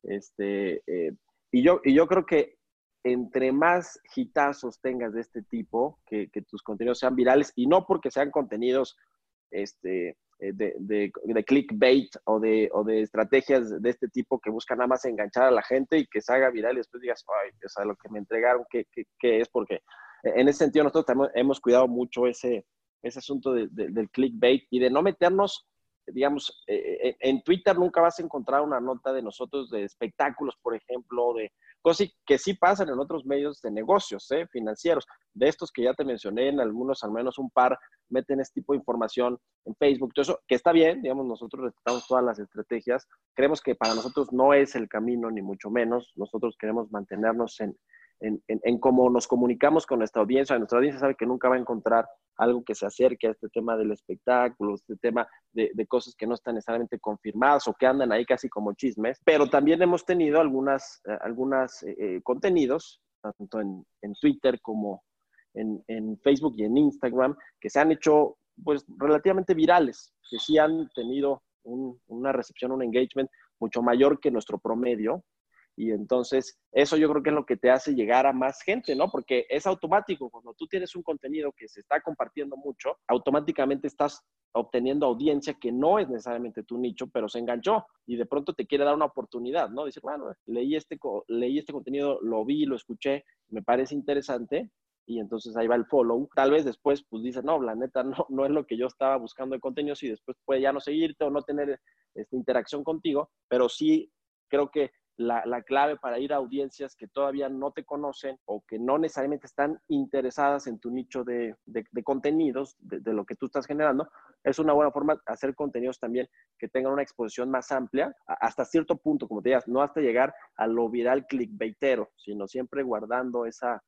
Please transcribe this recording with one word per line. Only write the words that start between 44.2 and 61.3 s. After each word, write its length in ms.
no 200
es 220
el 140
camino, 420
ni 120
mucho 280
menos, 460
nosotros 420
queremos 320
mantenernos 720
en, 160
en, 280
en, 140
en 160
cómo 320
nos 180
comunicamos 580
con 120
nuestra 240
audiencia, 340
nuestra 220
audiencia 220
sabe 160
que 100
nunca 220
va 80
a 40
encontrar 480
algo 280
que 100
se 120
acerque 400
a 60
este 160
tema 280
del 160
espectáculo, 840
este 220
tema 300
de, 220
de 120
cosas 280
que 120
no 80
están 200
necesariamente 440
confirmadas 680
o 80
que 120
andan 260
ahí 120
casi 240
como 260
chismes, 500
pero 240
también 340
hemos 220
tenido 360
algunas, 680
eh, 160
algunas, 600